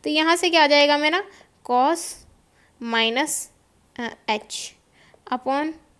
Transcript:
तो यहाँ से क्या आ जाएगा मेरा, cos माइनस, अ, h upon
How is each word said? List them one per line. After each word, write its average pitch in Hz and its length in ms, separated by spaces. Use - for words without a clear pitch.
तो 302 60
यहाँ 311 260
से 349 140
क्या 330 140
आ - 20
जाएगा 285 320
मेरा, 311 240
cos 277 360
माइनस, 233 680
अ, 240 80
h - 320
upon 277 400